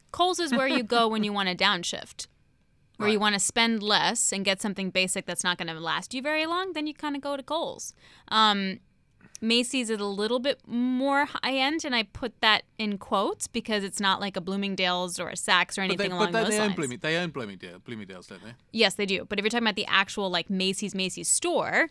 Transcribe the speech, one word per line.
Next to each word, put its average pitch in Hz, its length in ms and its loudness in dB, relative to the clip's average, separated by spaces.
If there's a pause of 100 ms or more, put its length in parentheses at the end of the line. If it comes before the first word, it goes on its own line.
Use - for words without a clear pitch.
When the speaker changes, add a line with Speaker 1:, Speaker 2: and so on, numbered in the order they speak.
(100)
Speaker 1:
Kohl's 349 300 2
is 311 120 -2
where 262 160 2
you 262 140 0
go 233 240 4
when 220 160 0
you 208 120 -2
want 190 160 0
to 180 40 0
downshift, - 720 0 (680)
where 208 120 0
Speaker 2:
Right. 214 40 6
Speaker 1:
you 208 80 4
want 208 140 4
to 196 40 2
spend 226 440 2
less 202 500 2
and 196 100 -2
get 196 200 0
something 190 260 -2
basic 185 380 0
that's 175 180 -4
not 175 140 0
gonna 165 200 -6
last 160 360 -4
you 262 80 -6
very 311 240 0
long, 359 260 -2
then 302 140 -4
you 294 80 -6
kinda 285 260 -6
go 285 160 -4
to 277 60 -8
Kohl's. - 500 -6 (360)
Um, 202 520 4 (640)
Macy's 240 460 2
is 220 80 0
a 202 60 -4
little 208 340 -2
bit 262 300 -2
more 254 560 2
high-end, 269 600 0
and 254 120 -2
I 226 80 2
put - 380 -8
that 214 200 6 (160)
in 208 180 -2
quotes 220 520 -2
because 220 340 -2
it's 196 160 -6
not 196 220 2
like 196 160 -4
a 190 40 -4
Bloomingdale's 185 760 0
or 175 120 -6
a - 40 -10
Saks 180 420 2
or 196 60 0
Speaker 2:
But 185 160 0
they, 202 60 0
Speaker 1:
anything 180 60 0
Speaker 2:
but 180 40 -2
Speaker 1:
along 175 160 2
Speaker 2:
then 226 140 2
Speaker 1:
those 196 60 2
Speaker 2:
they 214 100 2
own 214 80 2
Speaker 1:
lines. 185 80 -2
Speaker 2:
Blooming-, 131 260 -2
they 160 140 0
own 175 140 -2
Bloomingdale-, 95 500 -10
Bloomingdale's, 95 480 -12
don't 95 160 -16
they? 113 80 -16 (180)
Speaker 1:
Yes, 214 240 4
they 208 100 -2
do. 190 200 -2
But 202 160 -4
if - 20 0
you're 214 80 0
talking 233 160 0
about 208 80 0
the 202 120 -6
actual, 196 440 0
like, 175 180 -2
Macy's, 190 460 -2
Macy's 185 320 -4
store, 302 640 2